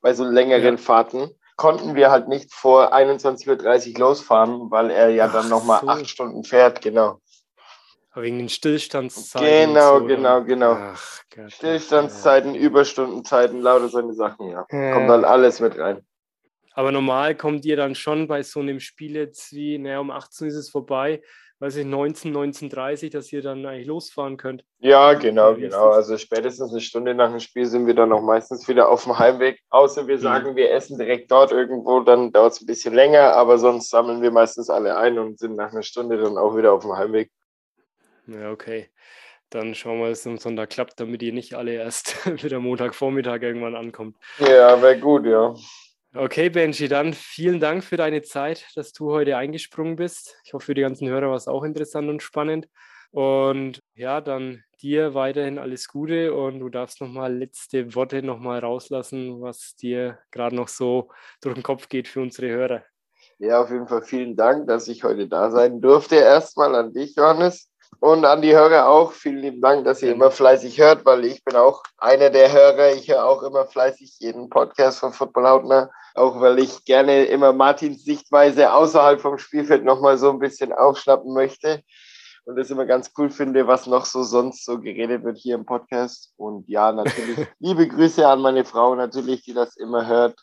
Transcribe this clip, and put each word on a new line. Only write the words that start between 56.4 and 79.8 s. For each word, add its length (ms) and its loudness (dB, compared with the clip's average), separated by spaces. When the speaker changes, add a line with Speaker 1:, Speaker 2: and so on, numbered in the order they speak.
Speaker 2:
du 80 -14
darfst 320 -14
noch 80 -14
mal 280 -10
letzte 580 -12
Worte 280 -6
noch 160 -10
mal 200 -10
rauslassen, 840 -12
was 340 -18
dir 420 -10
gerade 240 -8
noch 140 -8
so 400 -6
durch 140 -10
den 80 -14
Kopf 260 -8
geht 180 -8
für 140 -12
unsere 260 -10
Hörer. 360 -6
Speaker 1:
Ja, 240 0
auf 80 -2
jeden 200 -10
Fall 120 -4
vielen 360 -10
Dank, 320 0
dass 180 -2
ich 160 -14
heute 240 -4
da 240 -2
sein 300 2
durfte. 340 4
Erstmal 600 4
an 180 -4
dich, 240 -10
Johannes, 520 0
und 240 4
an 180 4
die 140 4
Hörer 320 6
auch. 240 6
Vielen 280 -10
lieben 220 -10
Dank, 220 2
dass 180 -2
ihr 80 -2
Speaker 2:
Gerne. 140 0
Speaker 1:
immer 80 6
fleißig 480 2
hört, 260 6
weil 200 2
ich 180 -8
bin 140 -2
auch 260 4
einer 320 4
der 240 6
Hörer. 400 6
Ich 160 -10
höre 160 0
auch 180 0
immer 220 -4
fleißig 540 -6
jeden 300 -12
Podcast 500 0
von 120 -6
Football 360 -2
Hautnah, 440 2
auch 280 0
weil 180 4
ich 240 -4
gerne 420 4
immer 280 4
Martins 500 0
Sichtweise 680 2
außerhalb 480 4
vom 160 -6
Spielfeld 480 -2